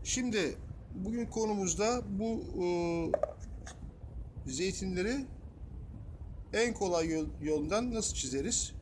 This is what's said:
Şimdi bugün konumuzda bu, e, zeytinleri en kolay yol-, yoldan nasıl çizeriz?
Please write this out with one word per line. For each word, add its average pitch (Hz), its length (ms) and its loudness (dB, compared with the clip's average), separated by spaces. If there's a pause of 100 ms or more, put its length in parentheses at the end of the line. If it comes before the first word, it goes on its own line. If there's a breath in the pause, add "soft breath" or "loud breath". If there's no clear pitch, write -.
Şimdi 214 540 2 (380)
bugün 226 300 0
konumuzda 214 760 2 (180)
bu, 226 240 0 (200)
e, - 20 4 (1900)
zeytinleri 185 720 0 (1300)
en 233 200 4
kolay 170 360 4
yol-, 156 320 0
yoldan 156 520 2
nasıl 220 220 0
çizeriz? 139 680 0